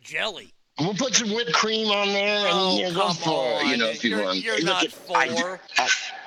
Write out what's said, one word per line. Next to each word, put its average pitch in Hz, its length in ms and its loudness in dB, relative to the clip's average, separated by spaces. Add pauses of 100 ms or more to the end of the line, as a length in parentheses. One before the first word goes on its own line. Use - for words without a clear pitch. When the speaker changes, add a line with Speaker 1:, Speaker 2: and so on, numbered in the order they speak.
Speaker 1:
jelly. 156 500 -6 (280)
Speaker 2:
We'll 185 140 0
put 247 200 -2
some 220 180 2
whipped 233 200 -2
cream 220 360 2
on 202 200 2
there, 202 400 2
and 170 100 2
Speaker 1:
Oh, 190 200 2
Speaker 2:
you 202 100 0
know, 170 60 -4
go 185 120 2
Speaker 1:
come 175 80 0
Speaker 2:
for 160 460 0
it, 117 60 0
you 247 80 2
Speaker 1:
on. 120 40 0
Speaker 2:
know, 113 120 2
if 220 120 -6
you 233 80 2
Speaker 1:
You're, 208 140 0
Speaker 2:
want. 190 180 -2
Speaker 1:
you're 220 140 -2
Speaker 2:
Look 160 80 0
Speaker 1:
not 185 220 2
Speaker 2:
at, 226 80 -12 (200)
I 254 140 4
do, 240 80 -4
Speaker 1:
four. 185 240 -4 (180)
Speaker 2:
I, 127 100 2 (380)